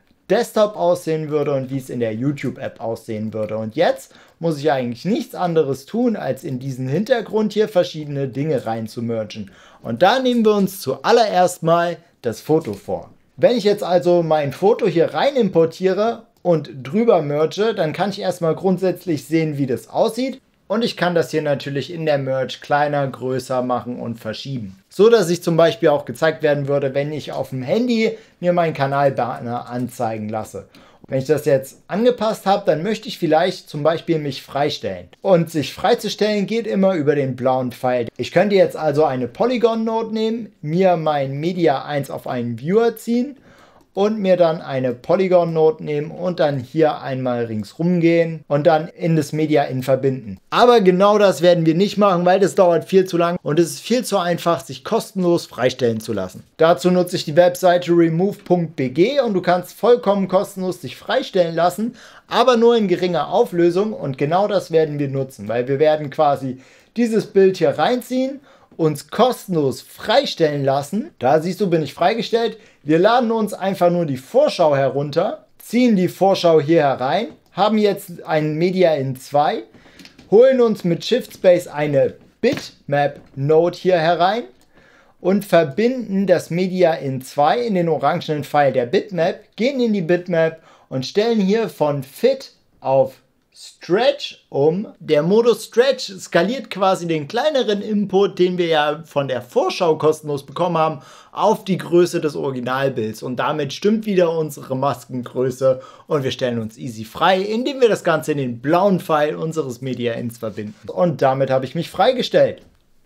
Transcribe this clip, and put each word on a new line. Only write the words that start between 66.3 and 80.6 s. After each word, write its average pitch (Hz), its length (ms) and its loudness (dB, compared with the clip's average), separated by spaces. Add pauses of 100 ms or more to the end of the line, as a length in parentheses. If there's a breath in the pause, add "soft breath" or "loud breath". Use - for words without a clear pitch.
dieses 220 300 0
Bild 190 320 4
hier 143 200 0
reinziehen, 254 640 -2 (380 soft breath)
uns 151 320 -2
kostenlos 175 720 0
freistellen 165 800 0
lassen. 143 540 -2
Da 143 240 2
siehst 180 180 -4
du, 202 80 0
bin 165 140 2
ich 143 100 -6
freigestellt. 226 640 -2 (280 soft breath)
Wir 156 140 2
laden 226 320 4
uns 220 220 -2
einfach 180 380 0
nur 175 160 0
die 135 100 -4
Vorschau 190 580 2
herunter, 143 720 -2 (120)
ziehen 240 360 2
die 180 140 2
Vorschau 180 500 4
hier 156 240 4
herein, 143 460 0 (240)
haben 214 260 2
jetzt 196 460 -2
ein 151 320 -2
Media 175 380 2
in 135 200 -4
zwei, 165 480 -2 (720 loud breath)
holen 254 280 8